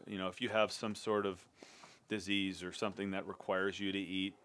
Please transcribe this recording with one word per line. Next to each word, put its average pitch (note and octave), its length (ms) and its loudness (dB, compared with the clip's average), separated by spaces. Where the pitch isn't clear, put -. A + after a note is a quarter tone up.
You G#2 100 -6
know, F#2+ 120 -2
if F2+ 100 -8
you A#2+ 80 0
have G#2+ 240 4
some G#2+ 240 -4
sort G#2 300 2
of F#2+ 200 -4
disease F#2+ 560 2
or F2+ 80 -4
something G2 400 -2
that F#2+ 160 -2
requires F#2+ 500 0
you G2 140 0
to G2 80 0
eat, F#2+ 340 0